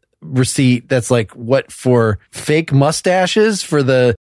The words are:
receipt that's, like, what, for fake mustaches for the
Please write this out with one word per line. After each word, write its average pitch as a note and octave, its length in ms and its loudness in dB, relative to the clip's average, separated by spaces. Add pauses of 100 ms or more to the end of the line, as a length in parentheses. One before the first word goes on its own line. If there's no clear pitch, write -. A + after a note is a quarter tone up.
(200)
receipt B2+ 680 0
that's, B2+ 220 -2
like, A#2+ 220 -2
what, A#2+ 400 -4
for A2+ 460 0 (120)
fake D#3 420 -4
mustaches F#3 920 0
for D3+ 200 -2
the B2 320 2 (140)